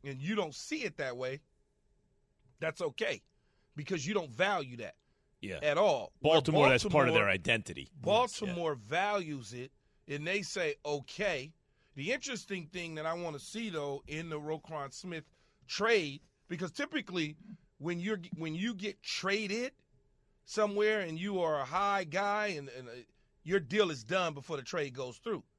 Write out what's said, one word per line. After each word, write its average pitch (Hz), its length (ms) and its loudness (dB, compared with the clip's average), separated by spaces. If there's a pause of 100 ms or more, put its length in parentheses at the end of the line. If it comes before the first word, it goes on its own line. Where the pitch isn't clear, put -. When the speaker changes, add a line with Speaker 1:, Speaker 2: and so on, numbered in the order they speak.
Speaker 1:
and 135 160 -8
you 180 140 -2
don't 170 200 0
see 294 300 -6
it 190 140 -6
that 131 180 -4
way, 131 240 -4 (1200)
that's 160 200 -4
okay, 170 420 -2 (540)
because 147 300 -4
you 208 80 -2
don't 165 160 -2
value 147 460 0
that 107 180 -10 (460)
Speaker 2:
Yeah. 98 220 -6
Speaker 1:
at 151 160 4
all. 160 340 4 (100)
Speaker 2:
Baltimore, 151 400 8
Speaker 1:
Where 135 80 10
Speaker 2:
that's 123 140 6
part 151 240 6
of 120 60 4
their 107 100 6
Speaker 1:
Baltimore, 98 60 4
Speaker 2:
identity. 92 600 0 (100)
Speaker 1:
Baltimore 180 720 2
Speaker 2:
Yes, 127 100 -6
yeah. 101 80 -18
Speaker 1:
values 165 640 -2
it, 123 200 -10 (360)
and 147 180 -6
they 196 160 0
say, 156 320 -2 (100)
"Okay." 147 680 -2 (440)
The 151 160 -2
interesting 202 560 -6
thing 170 260 -8
that 156 100 -6
I 165 100 0
wanna 165 260 -6
see, 220 280 -6
though, 143 380 -4
in 160 220 -6
the 151 120 -6
Roquan 147 520 -6
Smith 165 320 -10 (420)
trade, 190 560 2 (260)
because 175 220 -4
typically 185 680 -2 (420)
when 170 200 -2
you're, 202 220 -2 (160)
when 160 180 -4
you 208 200 -2
get 196 280 -8
traded 208 680 -2 (720)
somewhere 208 560 2
and 165 180 -4
you 190 220 -2
are 156 200 2
a 131 40 -2
high 190 400 2
guy 202 440 0
and, 147 220 -6
and, 123 180 -12
uh, 117 40 -12 (500)
your 180 180 2
deal 175 300 4
is 120 140 -6
done 170 300 2
before 143 220 -6
the 135 60 -6
trade 143 320 -4
goes 127 240 -8
through. 208 240 -6 (160)